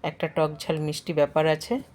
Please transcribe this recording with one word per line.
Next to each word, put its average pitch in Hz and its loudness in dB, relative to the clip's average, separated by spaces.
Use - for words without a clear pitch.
একটা 151 -6
টক 156 2
ঝাল 160 -2
মিষ্টি 151 -6
ব্যাপার 147 4
আছে 156 -4